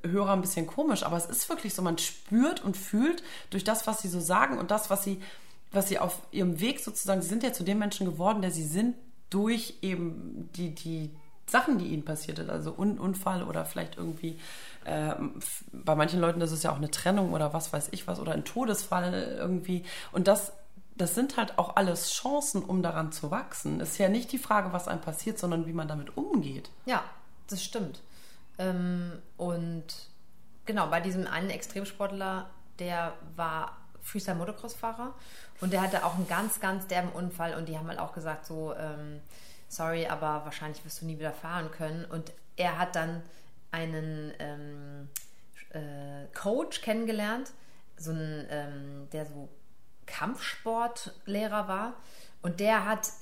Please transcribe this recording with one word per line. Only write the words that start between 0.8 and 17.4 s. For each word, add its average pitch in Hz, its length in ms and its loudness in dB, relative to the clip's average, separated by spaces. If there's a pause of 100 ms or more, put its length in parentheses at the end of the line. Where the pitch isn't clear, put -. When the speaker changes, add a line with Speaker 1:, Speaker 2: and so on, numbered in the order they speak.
Speaker 1:
aber 170 140 2
es 170 100 2
ist - 220 0
wirklich 269 260 -2
so, 185 80 0
man 170 160 4
spürt 277 640 4
und 190 140 2
fühlt 302 460 4 (280)
durch 185 140 0
das, 220 240 2
was 220 120 0
sie 190 80 -2
so 175 120 2
sagen 202 380 6
und 180 120 -2
das, 214 200 2
was 196 120 4
sie, 190 180 0 (520)
was 196 160 4
sie 190 100 2
auf - 220 2 (100)
ihrem 180 300 4
Weg 254 200 2
sozusagen, 196 400 2
sie 165 80 0
sind 220 140 2
ja 247 100 4
zu 180 120 -2
dem 196 140 6
Menschen 202 280 2
geworden, 185 360 4
der 185 100 4
sie 160 120 0
sind, 202 300 4 (360)
durch 220 520 2
eben 170 760 -2
die, 175 180 -2
die 160 400 -4 (320)
Sachen, 254 320 6
die 175 100 2
ihnen 156 160 0
passiert 156 340 -4
sind, 165 100 -4
also 156 300 -2
Un-, 202 200 4
Unfall 190 440 2
oder 165 240 0
vielleicht 165 320 -4
irgendwie, 165 400 -4 (480)
ähm, - 500 0
f-, - 360 -6
bei 156 220 4
manchen 165 260 6
Leuten 170 200 4
ist 165 120 2
es 156 100 0
ja 165 100 4
auch 147 40 0
eine 147 140 0
Trennung 185 440 4
oder 151 180 4